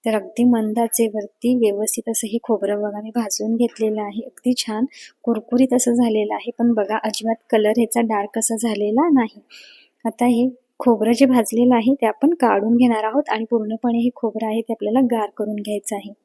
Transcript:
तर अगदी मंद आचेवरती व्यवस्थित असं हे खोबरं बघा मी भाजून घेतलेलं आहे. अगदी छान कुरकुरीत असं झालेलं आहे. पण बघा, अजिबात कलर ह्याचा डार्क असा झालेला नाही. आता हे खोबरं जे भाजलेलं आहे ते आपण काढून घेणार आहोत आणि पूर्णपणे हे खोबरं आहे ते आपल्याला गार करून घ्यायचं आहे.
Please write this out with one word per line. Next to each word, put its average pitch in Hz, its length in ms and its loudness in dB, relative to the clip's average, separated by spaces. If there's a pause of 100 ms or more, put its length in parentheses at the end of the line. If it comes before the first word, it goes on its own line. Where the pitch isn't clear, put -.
तर 220 80 0
अगदी 208 300 -2
मंद 226 340 2
आचेवरती 226 760 0
व्यवस्थित 214 520 0
असं 226 180 -4
हे 214 160 -4
खोबरं 208 400 -2
बघा 208 180 -6
मी 220 100 -12
भाजून 220 460 -4
घेतलेलं 220 460 -2
आहे. 202 180 -8
अगदी - 360 -4
छान 220 280 -4 (380)
कुरकुरीत 247 520 0
असं 247 200 2
झालेलं 214 400 0
आहे. 240 240 -8
पण 240 160 2
बघा, 208 300 -2
अजिबात 220 300 -4 (160)
कलर 214 200 2
ह्याचा 226 300 0
डार्क 214 380 -2
असा 226 180 -2
झालेला 220 520 0
नाही. 254 320 2 (640)
आता 240 220 -2
हे 247 220 2 (300)
खोबरं 226 340 2
जे 269 140 4
भाजलेलं 247 480 4
आहे 233 200 4
ते 240 120 0
आपण 302 280 2
काढून 226 420 2
घेणार 233 280 2
आहोत 233 240 0
आणि 220 220 -2
पूर्णपणे 226 480 -2
हे 233 180 0
खोबरं 220 300 -4
आहे 220 140 -2
ते 220 120 -6
आपल्याला 220 280 0
गार 226 360 0
करून 214 200 -4
घ्यायचं 208 400 -6
आहे. 202 160 -12 (120)